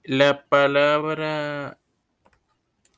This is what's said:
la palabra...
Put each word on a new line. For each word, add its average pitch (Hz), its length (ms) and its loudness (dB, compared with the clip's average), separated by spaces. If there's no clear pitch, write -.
la 143 420 0
palabra... 147 1300 -2